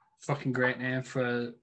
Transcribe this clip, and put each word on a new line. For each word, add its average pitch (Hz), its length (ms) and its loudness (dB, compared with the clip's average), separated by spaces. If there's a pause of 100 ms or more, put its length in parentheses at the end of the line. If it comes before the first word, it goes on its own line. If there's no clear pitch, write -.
(200)
fucking - 320 -2
great 123 280 2
name 127 240 -2
for 120 600 0